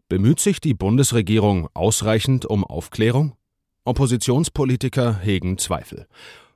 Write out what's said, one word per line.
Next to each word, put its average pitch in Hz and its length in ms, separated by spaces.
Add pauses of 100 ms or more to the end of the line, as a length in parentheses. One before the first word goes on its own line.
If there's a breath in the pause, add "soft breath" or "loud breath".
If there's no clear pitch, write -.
(120)
Bemüht 101 280
sich - 200
die 147 140
Bundesregierung 104 1040
ausreichend 110 680
um 101 200
Aufklärung? 120 720 (480)
Oppositionspolitiker 127 1400
hegen 92 400
Zweifel. - 480 (480 loud breath)